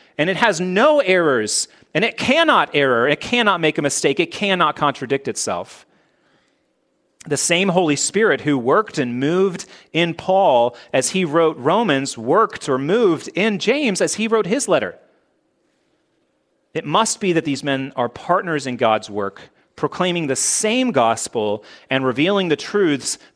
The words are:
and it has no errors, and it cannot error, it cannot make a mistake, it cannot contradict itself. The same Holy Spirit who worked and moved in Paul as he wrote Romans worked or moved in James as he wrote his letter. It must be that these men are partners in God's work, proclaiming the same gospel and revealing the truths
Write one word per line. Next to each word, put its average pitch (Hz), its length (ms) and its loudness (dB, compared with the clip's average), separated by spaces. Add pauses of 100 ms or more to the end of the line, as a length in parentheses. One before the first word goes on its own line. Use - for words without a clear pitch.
(200)
and 160 100 2
it 180 80 -4
has 185 240 2
no 214 380 4
errors, 160 680 0 (280)
and 180 100 2
it - 120 -6
cannot 277 580 2
error, 131 320 4
it 147 140 2
cannot 208 400 0
make 156 180 2
a - 20 -2
mistake, 143 380 0
it 165 100 0
cannot 180 460 0
contradict 135 520 -2
itself. 98 600 -8 (1400)
The 143 100 -2
same 180 320 2
Holy 165 260 2
Spirit 175 460 0
who 147 140 2
worked 151 440 0
and 123 200 -2
moved 175 460 0 (280)
in 165 200 0
Paul 160 640 2 (180)
as 131 160 0
he 185 160 0
wrote 160 320 2
Romans 139 640 0
worked 151 500 0
or 131 80 0
moved 170 520 0
in 202 280 -2
James 233 420 -2
as 170 160 -2
he 220 120 -2
wrote 220 180 0
his 240 220 -2
letter. 120 320 -2 (1800)
It 156 100 -6
must 202 360 -2
be 190 100 0
that 160 140 0
these 139 180 -4
men 135 320 -4
are 120 140 -2
partners 170 580 -4
in 123 80 -6
God's 110 340 0
work, 101 400 -8 (260)
proclaiming 170 520 -2
the 131 80 0
same 240 560 -2
gospel 110 720 0 (260)
and 135 160 0
revealing 170 440 2
the 147 60 2
truths 156 600 -2 (180)